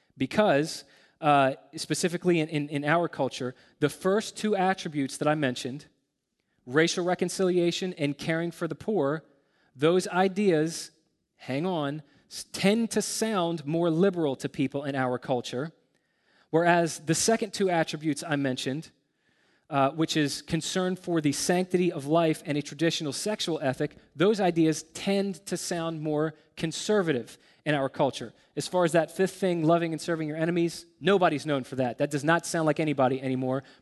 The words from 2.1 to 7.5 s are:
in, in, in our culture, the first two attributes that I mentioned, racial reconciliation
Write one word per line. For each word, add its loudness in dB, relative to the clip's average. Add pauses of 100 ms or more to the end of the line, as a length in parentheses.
in, -2
in, -4
in -4
our 2
culture, -6 (260)
the 4
first -2
two -2
attributes -2
that 0
I 4
mentioned, -4 (800)
racial 2
reconciliation 0